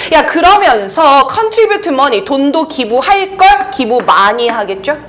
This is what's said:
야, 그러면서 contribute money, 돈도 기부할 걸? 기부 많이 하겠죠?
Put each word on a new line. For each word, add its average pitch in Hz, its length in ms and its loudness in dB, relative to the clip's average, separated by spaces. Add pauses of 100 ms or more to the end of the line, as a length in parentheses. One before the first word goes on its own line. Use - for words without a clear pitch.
(120)
야, 302 140 2
그러면서 302 1040 2
contribute 427 580 0
money, 262 360 0
돈도 285 420 -2
기부할 381 680 -2
걸? 392 320 4
기부 240 340 -2
많이 208 440 2
하겠죠? 214 500 -6 (100)